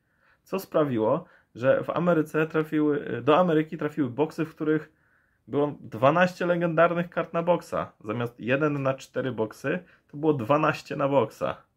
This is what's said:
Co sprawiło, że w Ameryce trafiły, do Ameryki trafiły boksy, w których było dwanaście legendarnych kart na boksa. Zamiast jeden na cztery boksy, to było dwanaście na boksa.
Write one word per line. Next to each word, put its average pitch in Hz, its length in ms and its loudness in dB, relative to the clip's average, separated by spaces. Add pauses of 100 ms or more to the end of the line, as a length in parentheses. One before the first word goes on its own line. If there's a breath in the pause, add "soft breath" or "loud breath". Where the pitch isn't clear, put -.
(440)
Co - 160 -6
sprawiło, 143 680 0 (300 soft breath)
że 123 300 2
w - 60 -4
Ameryce 160 560 0
trafiły, 151 760 -2
do 147 160 6
Ameryki 160 400 2
trafiły 147 320 -2
boksy, 156 340 -4
w 156 100 -10
których 156 380 -2 (560)
było 143 320 -2
dwanaście 165 680 2
legendarnych 175 640 0
kart - 220 -6
na 170 100 -2
boksa. 165 500 -2 (120)
Zamiast 117 360 -6
jeden 143 420 0
na 135 120 0
cztery 131 380 -6
boksy, 151 520 -6 (240 soft breath)
to - 80 -20
było 151 180 2
dwanaście 151 600 0
na 143 120 0
boksa. 113 540 -2 (140)